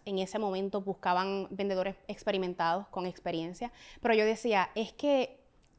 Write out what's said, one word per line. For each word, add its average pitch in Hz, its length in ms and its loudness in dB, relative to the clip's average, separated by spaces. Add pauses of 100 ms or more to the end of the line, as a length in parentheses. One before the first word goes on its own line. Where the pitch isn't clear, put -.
en 196 140 -2
ese 185 200 -2
momento 196 420 -2
buscaban 190 680 0
vendedores 196 440 -2 (120)
experimentados 185 800 -2
con 180 180 -4
experiencia. 175 680 -4 (300)
Pero 233 140 4
yo 214 100 6
decía, 220 500 2
"Es 220 180 -2
que 285 440 2 (420)